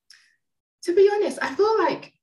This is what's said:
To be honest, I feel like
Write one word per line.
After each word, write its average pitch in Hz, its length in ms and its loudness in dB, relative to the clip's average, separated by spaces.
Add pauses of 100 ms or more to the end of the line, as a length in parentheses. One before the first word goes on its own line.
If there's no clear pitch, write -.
(840)
To 349 120 -4
be 392 180 6
honest, 415 280 -4
I 262 120 -6
feel 427 300 0
like - 400 -6